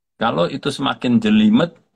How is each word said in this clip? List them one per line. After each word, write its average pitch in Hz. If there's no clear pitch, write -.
Kalau 135
itu 139
semakin 123
jelimet, 107